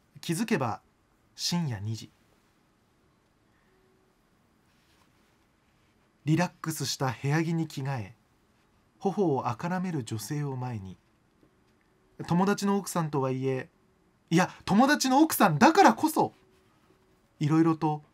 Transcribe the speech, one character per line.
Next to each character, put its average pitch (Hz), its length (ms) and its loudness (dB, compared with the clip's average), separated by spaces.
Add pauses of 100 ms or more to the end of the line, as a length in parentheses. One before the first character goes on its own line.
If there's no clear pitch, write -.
(200)
気 170 140 -4
づ 214 100 -2
け 220 140 0
ば 117 240 -4 (520)
深 175 340 -2
夜 113 120 -6
二 110 160 -6
時。 - 140 -16 (4000)
リ 156 100 2
ラ 175 120 0
ッ - 0 - (120)
ク 160 100 -8
ス 156 140 -8
し - 140 -6
た 131 240 -2
部 139 60 -4
屋 156 140 0
着 165 120 -2
に 165 120 -2
着 151 140 -12
替 135 180 -6
え、 104 160 -12 (840)
頬 185 360 0
を 123 140 -2
あ 117 80 -4
か 175 140 -6
ら 185 100 -4
め 185 100 -6
る 151 140 -4
女 113 140 -8
性 147 260 -6
を 139 120 -6
前 123 240 -8
に、 95 180 -16 (1300)
友 175 180 2
達 196 220 0
の 202 100 2
奥 196 140 -4
さ 180 100 -2
ん 156 100 -4
と 147 120 -2
は 131 80 -2
い 131 180 -4
え、 131 220 -4 (580)
い 165 80 2
や、 180 140 2 (160)
友 214 200 4
達 285 220 2
の 262 140 4
奥 320 120 2
さ 220 140 4
ん 151 100 0
だ 277 140 8
か 392 100 6
ら 247 120 8
こ 311 160 -2
そ、 - 240 -2 (1080)
い 151 80 0
ろ 160 140 4
い - 20 6
ろ 165 100 4
と 156 280 -2 (100)